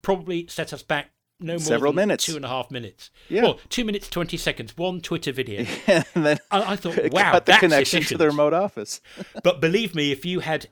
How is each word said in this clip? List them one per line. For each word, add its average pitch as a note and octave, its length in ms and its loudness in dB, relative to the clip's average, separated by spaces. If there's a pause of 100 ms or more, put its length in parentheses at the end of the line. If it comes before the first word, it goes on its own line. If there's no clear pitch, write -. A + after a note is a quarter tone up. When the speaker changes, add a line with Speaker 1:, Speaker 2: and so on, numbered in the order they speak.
Speaker 1:
Probably F3 440 -4
set - 260 -8
us C3+ 100 -16
back - 280 -4 (300)
no E3+ 120 -8
more E3+ 60 -4
Speaker 2:
Several D3 340 2
Speaker 1:
than F#3+ 160 2
Speaker 2:
minutes. - 160 0
Speaker 1:
two D#3+ 100 -4
and C#3+ 80 -8
a B2 60 -8
half B2+ 220 -6
minutes. A#2 400 -14 (180)
Speaker 2:
Yeah. G3+ 140 2
Speaker 1:
Well, E3 160 2 (100)
two A#3+ 160 -4
minutes, G#3 240 -6
twenty F3 260 -4
seconds, C#3+ 400 -6
one F3+ 260 -4
Twitter E3 300 -6
video. A#2 340 -6 (120)
Speaker 2:
<laughs> - 100 -4
And F3 180 4 (200)
then D3 120 4 (140)
Speaker 1:
And G3+ 120 2
I G3 120 -2
thought, F3 200 -8
Speaker 2:
cut - 180 0
Speaker 1:
"Wow, F3+ 200 4
Speaker 2:
the F3 120 6
Speaker 1:
that's G3 140 8
Speaker 2:
connection D#3+ 420 4
to E3+ 160 -4
the E3 80 4
Speaker 1:
efficient." D3+ 60 4
Speaker 2:
remote D3 220 2
office. F3 460 -4 (220)
<laughs> - 220 -14
Speaker 1:
But F3 180 2
believe F3 340 0
me, D3 160 0
if C3+ 140 -6
you F3+ 160 -4
had D#3 300 -4